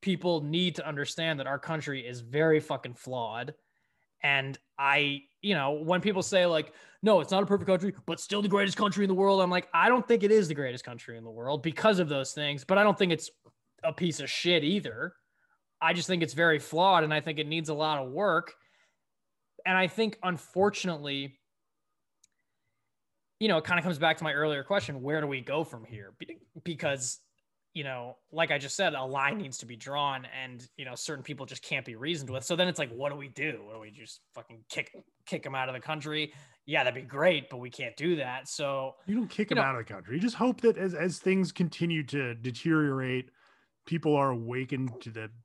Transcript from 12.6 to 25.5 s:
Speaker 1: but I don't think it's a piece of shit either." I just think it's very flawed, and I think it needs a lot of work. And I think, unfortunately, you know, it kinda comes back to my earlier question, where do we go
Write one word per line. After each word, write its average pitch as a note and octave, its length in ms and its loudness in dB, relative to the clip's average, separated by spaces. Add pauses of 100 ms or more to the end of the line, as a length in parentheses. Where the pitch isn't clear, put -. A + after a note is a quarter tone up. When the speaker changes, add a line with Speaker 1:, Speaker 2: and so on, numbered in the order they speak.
Speaker 1:
but F#3+ 140 4
I G3+ 60 8
don't G#3 140 6
think F#3 140 4
it's D#3+ 180 -2 (540)
a D#3+ 80 0
piece D3+ 300 -2
of C3+ 80 -6
shit E3+ 340 2
either." D3+ 520 -2 (680)
I D#3+ 120 4
just F3 140 -2
think F3 160 2
it's C3+ 100 -4
very D#3 260 4
flawed, E3+ 440 4
and D#3 100 0
I D3+ 80 2
think D#3 180 -6
it D3 80 -2
needs D#3 220 -4
a D#3 40 -2
lot D3+ 300 0
of B2+ 80 -8
work. F3 420 0 (1120)
And F#3 120 4
I F#3 100 4
think, G#3+ 360 -2
unfortunately, D#3+ 1160 -2 (2000)
you A3 80 2
know, F#3 100 6
it D#3 80 0
kinda F3 160 2
comes E3 160 -2
back D#3+ 200 4
to - 60 -8
my D#3 100 -2
earlier D3 300 0
question, D#3 380 -2
where D3 200 0
do D3 60 -2
we C#3 140 -4
go C#3+ 220 -2